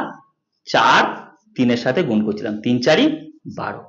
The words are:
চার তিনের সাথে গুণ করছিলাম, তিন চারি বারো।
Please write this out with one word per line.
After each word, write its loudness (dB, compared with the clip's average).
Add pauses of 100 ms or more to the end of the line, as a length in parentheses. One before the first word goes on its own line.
(680)
চার 4 (540)
তিনের 2
সাথে 0
গুণ 2
করছিলাম, -4 (100)
তিন 2
চারি 4 (540)
বারো। -8